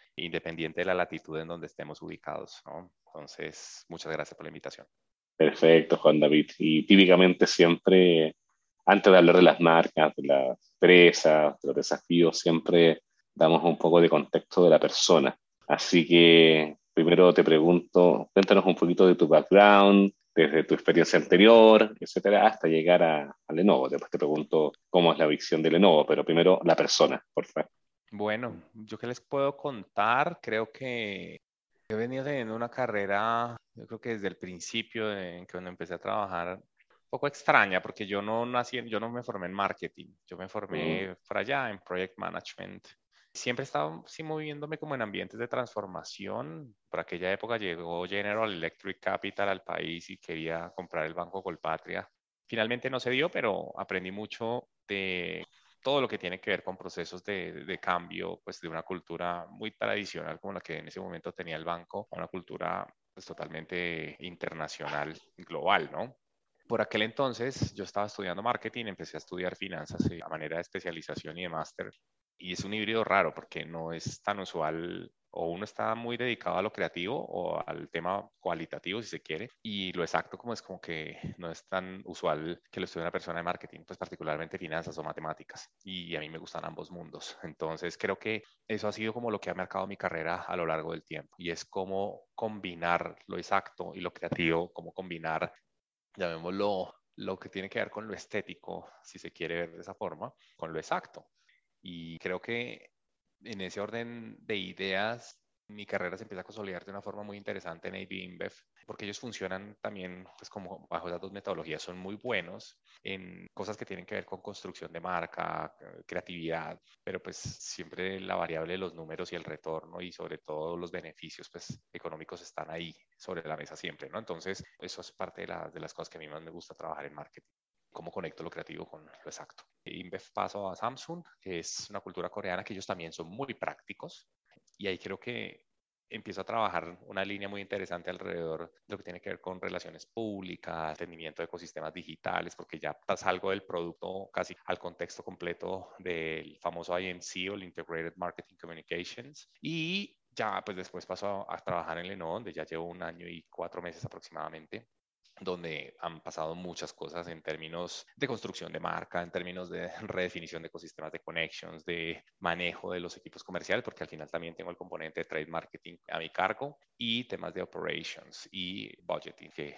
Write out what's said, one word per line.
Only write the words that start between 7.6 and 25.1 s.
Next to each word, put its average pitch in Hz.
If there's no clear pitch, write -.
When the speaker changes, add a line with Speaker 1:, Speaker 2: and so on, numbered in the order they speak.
Speaker 2:
antes 98
de 92
hablar 85
de 90
las 82
marcas, 80
de 69
las 67
empresas, 82
de 71
los 67
desafíos, 80
siempre 82
damos 80
un 82
poco 85
de 85
contexto 80
de 85
la 78
persona. 76
Así 82
que 80
primero 87
te 85
pregunto, 82
cuéntanos 98
un 92
poquito 87
de 87
tu 82
background, 101
desde 78
tu 80
experiencia 82
anterior, 110
etcétera, 101
hasta 107
llegar 82
a, 76
a 78
Lenovo. 78
Después 71
te -
pregunto 76
cómo 85